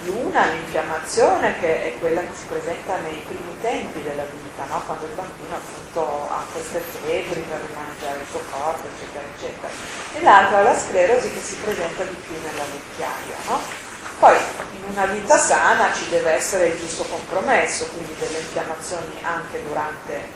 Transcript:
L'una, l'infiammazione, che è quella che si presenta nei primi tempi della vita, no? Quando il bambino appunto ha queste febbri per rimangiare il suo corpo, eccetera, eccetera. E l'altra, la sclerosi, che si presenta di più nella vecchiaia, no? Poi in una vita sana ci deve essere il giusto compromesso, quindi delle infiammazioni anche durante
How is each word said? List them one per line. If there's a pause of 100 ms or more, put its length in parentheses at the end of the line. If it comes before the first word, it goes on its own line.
L'una,
l'infiammazione,
che
è
quella
che
si
presenta
nei
primi
tempi
della
vita,
no?
Quando
il
bambino
appunto
ha (100)
queste
febbri
per
rimangiare
il
suo
corpo,
eccetera, (100)
eccetera. (400)
E
l'altra,
la
sclerosi,
che
si
presenta
di
più
nella
vecchiaia, (100)
no? (580)
Poi (360)
in
una
vita
sana
ci
deve
essere
il
giusto
compromesso,
quindi
delle
infiammazioni
anche
durante